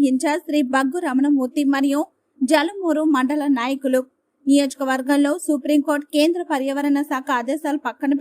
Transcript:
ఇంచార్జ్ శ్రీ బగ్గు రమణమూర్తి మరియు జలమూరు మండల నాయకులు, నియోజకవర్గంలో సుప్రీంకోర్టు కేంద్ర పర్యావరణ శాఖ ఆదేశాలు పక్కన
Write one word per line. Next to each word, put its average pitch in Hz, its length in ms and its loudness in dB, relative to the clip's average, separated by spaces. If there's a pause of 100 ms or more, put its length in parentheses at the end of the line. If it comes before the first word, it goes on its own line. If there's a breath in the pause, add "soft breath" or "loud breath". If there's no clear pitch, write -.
ఇంచార్జ్ 262 380 -2
శ్రీ 302 120 0 (140)
బగ్గు 269 320 0
రమణమూర్తి 269 580 0 (120)
మరియు 277 260 0 (400)
జలమూరు 311 640 0 (120)
మండల 269 280 0 (160)
నాయకులు, 262 420 -2 (440)
నియోజకవర్గంలో 277 880 2 (140)
సుప్రీంకోర్టు 294 640 0 (100)
కేంద్ర 339 240 2 (100)
పర్యావరణ 277 500 0 (100)
శాఖ 262 180 -6 (120)
ఆదేశాలు 285 460 -4
పక్కన 277 340 -2